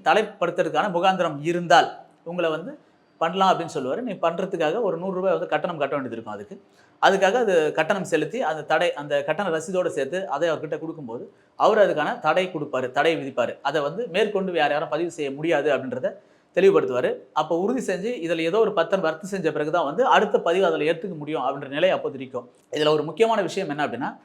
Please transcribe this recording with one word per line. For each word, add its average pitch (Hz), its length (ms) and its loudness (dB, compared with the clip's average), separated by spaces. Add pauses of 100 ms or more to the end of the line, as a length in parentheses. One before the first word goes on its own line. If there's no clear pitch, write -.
தடைப்படுத்துறதுக்கான 170 840 0
முகாந்திரம் 170 520 0
இருந்தால் 170 480 4 (340)
உங்களை 170 260 -2
வந்து 170 220 -6 (480)
பண்ணலாம் 185 300 4
அப்படின்னு 165 240 0
சொல்லுவாரு. 143 280 -4
நீ 233 100 -6 (100)
பண்றதுக்காக 170 600 0
ஒரு 180 160 0
நூறு 185 180 -6
ரூபாய் 185 200 0
வந்து 170 140 -4
கட்டணம் 160 300 -2
கட்ட 151 140 -2
வேண்டியது 123 220 -6
இருக்கும். 110 200 -12
அதுக்கு, 104 180 -16 (480)
அதுக்காக 190 360 4
அது 208 160 2 (180)
கட்டணம் 170 380 0
செலுத்தி 156 320 -2
அந்த 156 200 -4
தடை, 160 300 2
அந்த 147 220 -6 (100)
கட்டண 175 260 -2
ரசீதோட 165 380 -2
சேர்த்து 143 300 -4 (100)
அதை 147 200 -2
அவர்கிட்ட 151 300 -4
கொடுக்கும்போது 156 460 -10 (340)
அவர் 202 260 6
அதுக்கான 165 360 2
தடை 165 300 2
கொடுப்பாரு, 131 400 -4
தடை 156 260 2
விதிப்பாரு. 127 360 -2 (100)
அதை 147 200 0
வந்து 170 260 -4
மேற்கொண்டு 190 440 -2
வேற 147 200 2
யாரும் 156 220 -2
பதிவு 170 160 -2
செய்ய 143 200 -6
முடியாது 147 400 0
அப்படின்றத 131 400 -2 (460)
தெளிவுபடுத்துவாரு. 156 540 4 (220)
அப்போ 156 260 0
உறுதி 226 280 0
செஞ்சு 190 240 -4 (120)
இதுல 165 260 -2
ஏதோ 196 100 2
ஒரு 214 140 4
பத்திரம் 165 340 0
ரத்து 160 220 -4
செஞ்ச 185 240 -4
பிறகுதான் 151 360 0
வந்து 175 180 0
அடுத்த 185 340 6
பதிவு 180 260 2
அதுல 156 180 0
ஏத்துக்க 170 300 -2
முடியும் 147 320 -6
அப்படின்ற 139 300 -6
நிலை 180 140 4
அப்போது 139 280 -2
இருக்கும். 127 260 -10 (280)
இதுல 151 200 2
ஒரு 147 160 2
முக்கியமான 220 340 2
விஷயம் 170 300 -4
என்ன 143 140 -2
அப்படின்னா, 123 240 -6 (140)